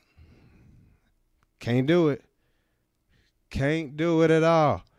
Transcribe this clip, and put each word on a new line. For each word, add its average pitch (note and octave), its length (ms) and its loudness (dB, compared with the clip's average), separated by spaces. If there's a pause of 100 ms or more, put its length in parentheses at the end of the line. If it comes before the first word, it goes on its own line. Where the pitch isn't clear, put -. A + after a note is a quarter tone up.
(1600)
Can't B2 280 -4
do E3 220 2
it. C3+ 140 -6 (1300)
Can't D3 480 -6
do E3 240 0
it E3 100 4
at D#3+ 120 4
all. D#3 400 2 (160)